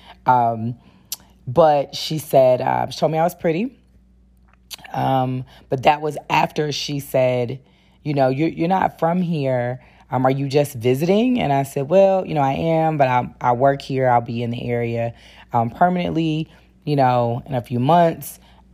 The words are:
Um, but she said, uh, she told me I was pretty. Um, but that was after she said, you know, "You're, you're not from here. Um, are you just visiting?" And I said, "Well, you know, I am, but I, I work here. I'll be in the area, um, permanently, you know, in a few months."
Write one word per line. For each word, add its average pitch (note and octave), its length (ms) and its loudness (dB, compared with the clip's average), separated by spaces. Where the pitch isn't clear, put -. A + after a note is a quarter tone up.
Um, A#2 520 0
but D3 480 2
she - 240 -6
said, C3 440 4
uh, B2 260 -2
she B2+ 100 -12
told D#3 140 0
me D#3+ 60 -2
I E3 60 2
was F3 100 -2
pretty. F3+ 440 -4
Um, C3 520 -2
but C#3 140 -4
that D3+ 180 4
was D3+ 160 -4
after D3+ 420 0
she C#3+ 280 -6
said, B2+ 600 -2
you D3+ 120 -4
know, C3+ 140 4
"You're, C3+ 200 0
you're E3 200 -4
not F#3 300 0
from E3+ 220 0
here. C3 600 -2
Um, C3 160 0
are C3 40 4
you C#3 180 -2
just C#3 260 0
visiting?" F3 680 0
And C#3+ 120 0
I C#3 100 0
said, C#3 260 -6
"Well, F#3+ 380 4
you - 80 -6
know, D3+ 60 0
I C3+ 120 2
am, D#3+ 440 0
but C#3 120 4
I, B2 320 -2
I B2 120 2
work C#3 280 2
here. C3 280 -2
I'll A#2+ 120 4
be A#2 220 -6
in A#2 80 -6
the A#2+ 180 -8
area, A#2 460 -4
um, A#2 180 0
permanently, E3 760 0
you D3 120 -2
know, B2 500 0
in C#3+ 80 -10
a B2 80 -2
few A#2+ 180 -6
months." E3 600 2